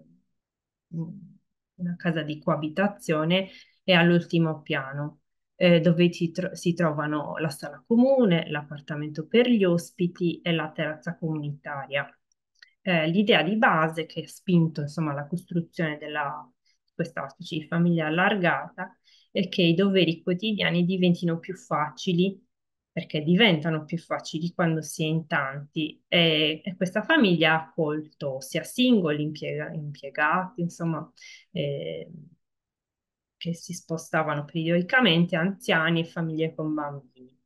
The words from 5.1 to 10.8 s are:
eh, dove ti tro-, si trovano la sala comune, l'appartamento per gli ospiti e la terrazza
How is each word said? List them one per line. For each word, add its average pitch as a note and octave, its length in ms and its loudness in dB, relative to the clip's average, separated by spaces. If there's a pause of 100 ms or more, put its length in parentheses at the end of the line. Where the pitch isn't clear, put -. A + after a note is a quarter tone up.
eh, F3 260 6
dove F3 280 4
ti E3+ 220 -4
tro-, F3+ 240 -6
si E3+ 180 -2
trovano D3+ 640 -2
la D#3 120 -2
sala C#3+ 360 -14
comune, A#3+ 640 4
l'appartamento D3+ 800 -8
per A#3+ 220 4
gli A3 160 4
ospiti F3 760 0
e E3+ 120 -2
la D#3 180 -2
terrazza D#3 460 -6